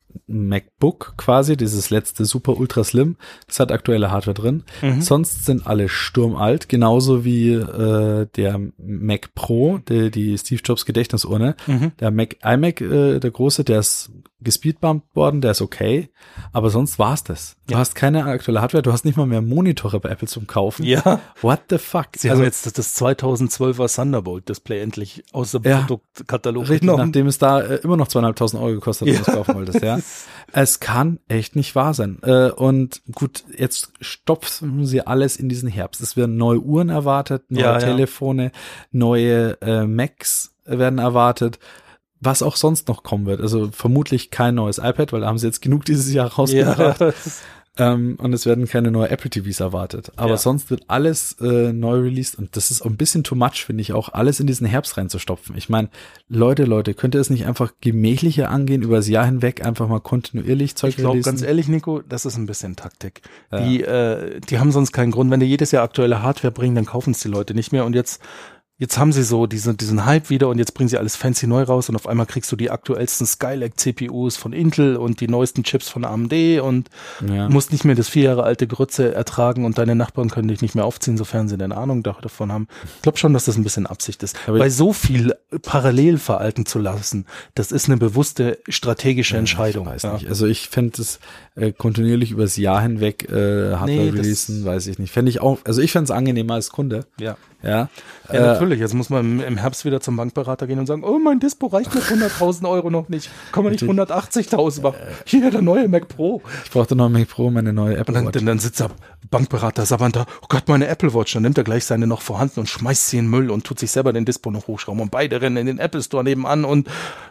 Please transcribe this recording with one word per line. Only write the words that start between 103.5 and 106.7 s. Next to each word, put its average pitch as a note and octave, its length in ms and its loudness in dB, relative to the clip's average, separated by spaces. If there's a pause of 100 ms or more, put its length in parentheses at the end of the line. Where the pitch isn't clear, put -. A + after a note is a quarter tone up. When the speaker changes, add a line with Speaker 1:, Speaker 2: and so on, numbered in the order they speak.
Speaker 2:
Kann - 140 0
man G3+ 80 0
nicht G#3+ 100 -2
Speaker 1:
Natürlich. A#2+ 60 0
Speaker 2:
hundertachtzigtausend F#3 960 0
machen?" C3+ 140 -2 (260)
Hier, B3+ 260 4
der G3 120 2
neue G3 260 4
Mac F3 180 2
Pro. E3+ 360 -2 (220)
Speaker 1:
Ich - 60 -18